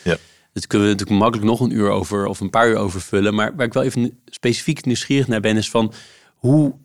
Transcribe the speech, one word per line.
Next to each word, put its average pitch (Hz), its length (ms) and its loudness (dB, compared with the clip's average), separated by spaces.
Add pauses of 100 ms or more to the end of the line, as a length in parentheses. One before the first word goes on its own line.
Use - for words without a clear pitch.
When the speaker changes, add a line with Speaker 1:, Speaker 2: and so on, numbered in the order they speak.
Speaker 1:
Ja. 82 140 0 (360)
Speaker 2:
Dat 95 140 -10
kunnen 104 200 4
we 104 60 2
natuurlijk 98 280 -2
makkelijk 110 280 2
nog 117 100 0
een 123 120 0
uur 104 180 0
over, 101 360 -2
of 101 140 -6
een 98 100 -6
paar 117 200 4
uur 110 80 2
over 95 240 -4
vullen. 104 340 0
Maar 107 200 -2
waar 131 100 -2
ik 113 80 -6
wel 135 100 0
even 123 420 -2
specifiek - 600 -4
nieuwsgierig 131 420 0
naar 113 120 0
ben, 107 180 2
is 104 120 -2
van 110 240 0 (420)
hoe 208 500 2